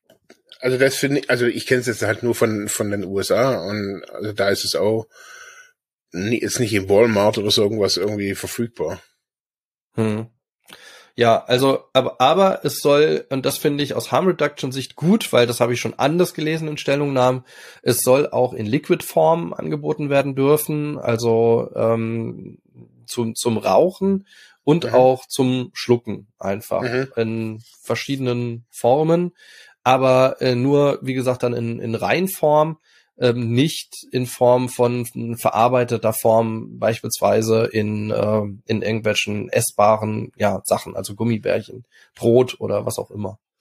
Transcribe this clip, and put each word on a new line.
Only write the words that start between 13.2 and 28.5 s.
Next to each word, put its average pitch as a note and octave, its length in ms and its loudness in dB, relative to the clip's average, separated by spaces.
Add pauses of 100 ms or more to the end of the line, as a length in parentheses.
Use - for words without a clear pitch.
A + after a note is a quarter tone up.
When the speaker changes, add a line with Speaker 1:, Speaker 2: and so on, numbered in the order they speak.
Speaker 2:
und C3+ 160 -2
das C#3 140 -2
finde D3 240 0
ich C3 100 -4
aus - 180 -6
Harm D3 140 2
Reduction D3 460 -2
Sicht C3 240 -8
gut, F#3+ 360 2
weil A#2+ 140 6
das B2 140 -2
habe B2 140 2
ich A2+ 60 -2
schon A2+ 200 -6
anders E3+ 340 2
gelesen D#3+ 340 -4
in D3+ 100 -8
Stellungnahmen, C3+ 680 0 (380)
es B2 160 0
soll C3+ 300 4
auch A#2+ 240 0
in A2+ 120 -6
Liquid-Form E3 880 0
angeboten D3+ 560 -6
werden C#3 240 0
dürfen, D3 640 0
also, A#2 800 2
ähm, A2+ 840 -4 (480)
zum, A2+ 300 -6
zum A2+ 220 -2
Rauchen F#3+ 680 2 (380)
und D#3 220 2
Speaker 1:
Mhm. A2+ 100 -2
Speaker 2:
auch B2+ 320 4
zum B2+ 460 -2
Schlucken A2 560 -2 (100)
einfach G2 420 -4
Speaker 1:
Mhm. B2+ 340 -4
Speaker 2:
in A2+ 440 -4 (240)
verschiedenen A#2+ 880 -6